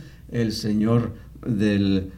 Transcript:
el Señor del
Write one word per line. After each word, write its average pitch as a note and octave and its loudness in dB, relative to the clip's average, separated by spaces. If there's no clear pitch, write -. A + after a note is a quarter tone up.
el A#2 0
Señor G#2+ 2
del G2+ 2